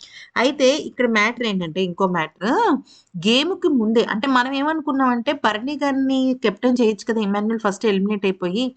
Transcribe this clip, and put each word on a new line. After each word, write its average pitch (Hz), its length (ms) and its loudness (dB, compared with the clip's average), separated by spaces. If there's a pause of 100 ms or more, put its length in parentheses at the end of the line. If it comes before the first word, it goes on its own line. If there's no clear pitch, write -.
(380)
అయితే 277 400 2
ఇక్కడ 247 320 -2
మ్యాటర్ 226 380 0
ఏంటంటే, 185 360 -2
ఇంకో 185 240 -2
మ్యాటర్, 180 460 -2 (760)
గేమ్‌కి 320 400 2
ముందే 226 360 2
అంటే 220 240 -2
మనం 262 260 0
ఏమనుకున్నామంటే 269 800 0
భరణి 262 520 -2
గారిని 262 600 0
కెప్టెన్ 247 380 2
చేయొచ్చు 220 320 0
కదా, 220 80 0
ఇమాన్యుల్ 208 380 -2
ఫస్ట్ 202 260 -4
ఎలిమినేట్ 202 400 0
అయిపోయి. 190 380 -2 (140)